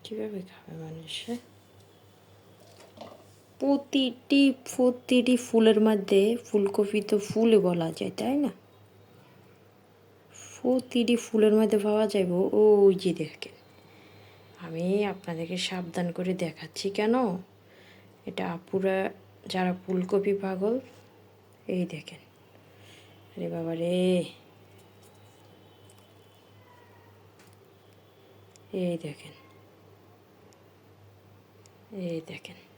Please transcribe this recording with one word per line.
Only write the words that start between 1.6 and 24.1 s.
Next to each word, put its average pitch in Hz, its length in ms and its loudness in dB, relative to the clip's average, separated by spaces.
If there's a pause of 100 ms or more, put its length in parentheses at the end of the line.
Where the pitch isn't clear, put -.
প্রতিটি, 277 960 2 (220)
প্রতিটি 247 640 2
ফুলের 220 440 4
মধ্যে, 208 640 2
ফুলকপি 202 560 0
তো 208 180 -2
ফুলে 220 400 4
বলা 175 320 0
যায়, 190 200 -6
তাই 226 260 -2
না? 285 140 -2 (2000)
প্রতিটি 240 600 0
ফুলের 214 400 2
মধ্যে 214 240 4
পাওয়া 208 280 0
যাইব। 196 240 0 (220)
ওই 208 420 6
যে 180 180 -2
দেখেন, - 420 -10 (1080)
আমি 165 200 -6 (200)
আপনাদেরকে 175 520 -8
সাবধান 180 540 -6
করে 185 220 -4
দেখাচ্ছি 170 560 -6
কেন, 214 240 0 (1120)
এটা - 180 -10 (100)
আপুরা 190 420 -2 (520)
যারা 185 260 -2
ফুলকপি 185 600 -2
পাগল, 196 400 -2 (960)
এই 185 180 -2
দেখেন, 165 360 -14 (1120)
আরে 175 180 -8
বাবা 165 260 -6
রে, 180 480 0 (4000)